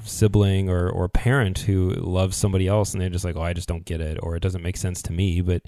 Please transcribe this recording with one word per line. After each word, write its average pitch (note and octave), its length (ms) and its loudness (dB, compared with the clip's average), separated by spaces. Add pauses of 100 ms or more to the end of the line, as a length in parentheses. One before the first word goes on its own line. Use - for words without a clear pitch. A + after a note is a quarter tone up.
sibling G2 640 2
or, F2 180 0
or F2+ 200 -2
parent A#2 500 2
who F#2 320 2
loves F2+ 460 0
somebody F#2+ 320 2
else, G2+ 240 2
and G2 100 -4
they're F#2 80 -2
just F2 140 -2
like, F2 120 -2
"Oh, D#2+ 60 -6
I F2 100 -2
just F2 160 -6
don't E2+ 160 -6
get E2 160 -6
it," D#2 220 -4
or, E2+ 140 -4
"It E2+ 40 -4
doesn't F#2 220 -2
make F2+ 140 -4
sense F#2 260 -4
to - 100 -6
me." F2+ 280 2
But F2 280 2